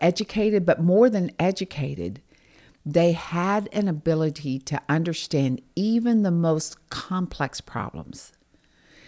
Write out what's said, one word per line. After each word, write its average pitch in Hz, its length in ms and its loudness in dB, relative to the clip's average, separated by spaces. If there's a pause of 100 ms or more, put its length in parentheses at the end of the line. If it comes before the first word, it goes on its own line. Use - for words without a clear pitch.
educated, 202 640 2
but 165 180 4
more 202 260 6
than 196 300 0
educated, 147 800 -4 (640)
they 170 280 4
had 185 580 -2
an 202 160 -2
ability 151 720 -2
to - 300 -6
understand 156 720 0 (160)
even 226 440 2
the 190 100 2
most 165 580 0
complex - 720 -6
problems, - 720 -12 (760)